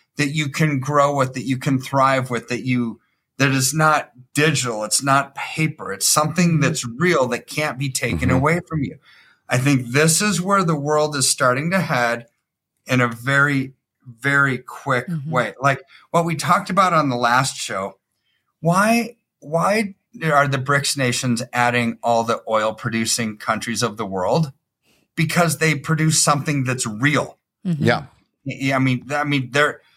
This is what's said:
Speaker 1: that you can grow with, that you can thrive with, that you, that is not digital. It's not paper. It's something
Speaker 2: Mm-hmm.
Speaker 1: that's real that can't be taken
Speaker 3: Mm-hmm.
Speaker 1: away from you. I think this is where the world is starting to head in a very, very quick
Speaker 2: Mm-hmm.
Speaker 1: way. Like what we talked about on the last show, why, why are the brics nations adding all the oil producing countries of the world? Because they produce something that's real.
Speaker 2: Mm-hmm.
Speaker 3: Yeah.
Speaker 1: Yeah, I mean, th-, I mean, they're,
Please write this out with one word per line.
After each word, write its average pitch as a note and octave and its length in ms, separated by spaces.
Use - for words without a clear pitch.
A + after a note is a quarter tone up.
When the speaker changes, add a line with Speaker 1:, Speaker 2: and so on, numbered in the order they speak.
Speaker 1:
that C#3+ 140
you D3+ 200
can D3 300
grow C#3+ 360
with, C3 180
that B2 100
you C3 140
can C3+ 220
thrive C3 520
with, A2+ 160
that A#2 160
you, B2 380
that C#3 140
is C3 220
not D#3 380
digital. B2+ 520
It's G#2+ 180
not C#3 320
paper. D3+ 560
It's - 160
something E3 460
Speaker 2:
Mm-hmm. D3+ 80
Speaker 1:
that's B2+ 260
real C#3 400
that A#2 200
can't D3+ 300
be C#3 140
taken G2 380
Speaker 3:
Mm-hmm. C3 80
Speaker 1:
away D#3+ 300
from D#3+ 160
you. G2 140
I C3 80
think B2+ 300
this D#3 340
is G3 200
where G3 220
the E3 120
world D3 400
is C3+ 140
starting C3+ 420
to F#3+ 100
head A#2+ 460
in B2+ 140
a B2 80
very, C3+ 640
very C#3 500
quick - 500
Speaker 2:
Mm-hmm. D#3 240
Speaker 1:
way. A#2 280
Like C3+ 220
what E3+ 120
we E3 140
talked F3+ 320
about F#3 240
on D3+ 160
the B2 80
last B2 400
show, G2 400
why, G#3 560
why F#3+ 560
are C#3+ 240
the C#3 100
brics C#3 380
nations B2 560
adding A#2+ 500
all A#2 220
the A2+ 240
oil A2 260
producing A2 640
countries A2 460
of G#2 140
the A2 80
world? G#2 480
Because D#3+ 420
they D#3 180
produce D#3 480
something C#3+ 400
that's B2 220
real. A#2+ 520
Speaker 2:
Mm-hmm. D#3+ 180
Speaker 3:
Yeah. A#2 220
Speaker 1:
Yeah, C3+ 320
I - 20
mean, B2+ 280
th-, D3 120
I D3 60
mean, C#3 260
they're, D3 300